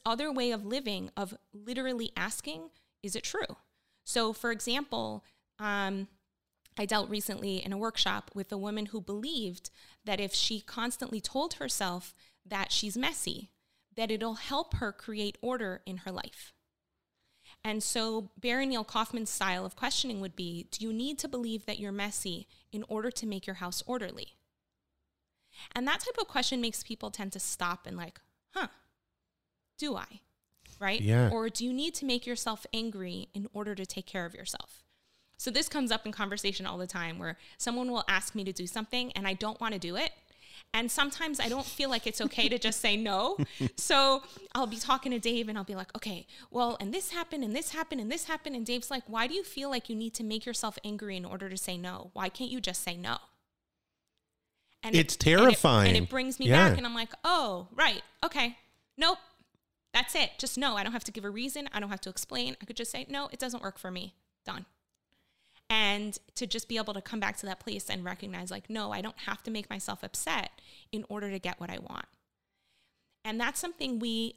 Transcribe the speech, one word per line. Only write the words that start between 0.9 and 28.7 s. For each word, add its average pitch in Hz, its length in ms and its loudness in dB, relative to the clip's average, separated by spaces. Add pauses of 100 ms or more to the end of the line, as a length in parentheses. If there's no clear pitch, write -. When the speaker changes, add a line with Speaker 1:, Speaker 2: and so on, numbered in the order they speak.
Speaker 1:
of 196 180 -4 (180)
literally 233 640 -4
asking, 294 520 -6 (320)
"Is 202 140 -6
it - 80 -4
true?" - 340 -4 (480)
So, 226 280 2
for 233 180 0
example, 233 720 -2 (360)
um, 196 480 0 (680)
I 208 80 -2
dealt 202 240 2
recently 196 560 -4
in 190 80 -4
a 196 40 -4
workshop 202 580 0
with 190 160 -6
a 202 60 -4
woman 208 300 -4
who 220 140 -6
believed 208 680 -6 (360)
that 202 140 0
if 196 140 -2
she - 280 2
constantly 233 600 -4
told 311 340 -2
herself 185 580 -4 (320)
that 196 260 -2
she's 208 260 0
messy, - 520 -2 (460)
that 220 160 0
it'll 220 240 -2
help 302 400 -2
her 214 160 0
create 214 500 -6
order 226 440 -2
in 190 120 -8
her 185 140 -8
life. - 420 -10 (1080)
And 214 180 0
so 220 560 0
Barry 247 300 2
Neil 240 160 0
Kaufman's 226 480 -2
style 190 340 0
of 185 100 -10
questioning 233 460 0
would 185 140 -6
be, 170 360 -6
"Do 214 140 -6
you 226 80 -2
need 269 260 -2
to 311 80 -4
believe 233 380 -4
that 208 140 -6
you're 202 120 -6
messy 202 560 -4 (240)
in 214 160 -6
order 214 220 -2
to 233 160 -4
make 196 220 -4
your 190 80 -6
house 180 320 -6
orderly?" - 480 -6 (1400)
And 247 120 0
that 330 140 2
type 480 180 -4
of - 80 -2
question 247 340 0
makes 233 220 -2
people 214 280 -8
tend 196 220 -6
to 190 60 -8
stop - 480 -4
and 180 100 -8
like, 170 240 -12 (320)
"Huh, 370 140 -2 (1120)